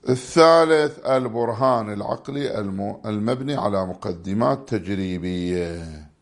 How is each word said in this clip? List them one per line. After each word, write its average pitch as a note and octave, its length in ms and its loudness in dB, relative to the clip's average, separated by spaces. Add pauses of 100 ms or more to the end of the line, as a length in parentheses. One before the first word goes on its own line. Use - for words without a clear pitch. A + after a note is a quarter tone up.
الثالث، D#3+ 960 4
البرهان A#2 840 0
العقلي C#3 680 -6
الم-، G2+ 480 -6
المبني B2 480 -2
على G2 320 -2
مقدمات G2+ 800 -2
تجريبية F2 1400 -4 (120)